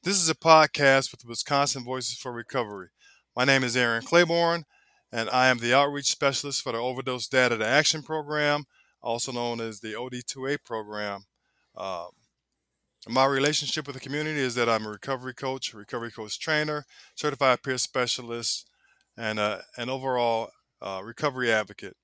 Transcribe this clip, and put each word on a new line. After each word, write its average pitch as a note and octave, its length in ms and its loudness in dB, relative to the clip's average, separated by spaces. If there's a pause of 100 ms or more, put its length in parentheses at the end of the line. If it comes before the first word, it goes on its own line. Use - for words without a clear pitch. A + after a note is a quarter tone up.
This F#3+ 180 2
is E3+ 60 2
a D#3+ 80 2
podcast D3 760 6
with - 140 -20
Wisconsin C#3 600 -2
Voices B2 320 -6
for B2 160 -10
Recovery. G#2+ 560 -6 (480)
My B2+ 80 2
name C3+ 180 4
is B2 140 0
Aaron A#2 260 2
Claiborne, E3+ 640 2 (480)
and A2+ 160 -2
I B2+ 180 4
am B2 120 4
the A#2+ 140 2
outreach C#3+ 380 2
specialist C#3 500 -2
for B2+ 120 -6
the A2+ 40 -4
Overdose B2+ 520 -4
Data B2 280 2
to G#2+ 80 -2
Action D3 380 2
Program, D3 600 -2 (360)
also A#2+ 300 -4
known A#2+ 300 -4
as A2 180 -10
the G#2+ 160 -10
O B2 140 -10
D B2 180 -10
two C3 180 -10
A C#3+ 120 -2
program. G#2 680 -6 (500)
Uh, F2+ 340 -8 (1000)
my B2+ 160 4
relationship C#3 640 0
with C#3 60 -12
the C3 80 -14
community D3 400 -6
is B2 140 -2
that A#2+ 120 2
I'm A2 180 2
a G#2+ 40 -8
recovery B2+ 440 -8
coach, C3 400 -8
recovery A2+ 380 -8
coach G#2+ 260 -10
trainer, D3+ 460 -2 (320)
certified C3+ 480 2
peer C3 140 -2
specialist, A#2 920 -4 (460)
and, G#2+ 240 -4
uh, G#2 200 0 (180)
an A#2+ 120 -6
overall, B2 600 0 (320)
uh, F#2+ 200 -8
recovery B2+ 480 -2
advocate. G#2+ 540 0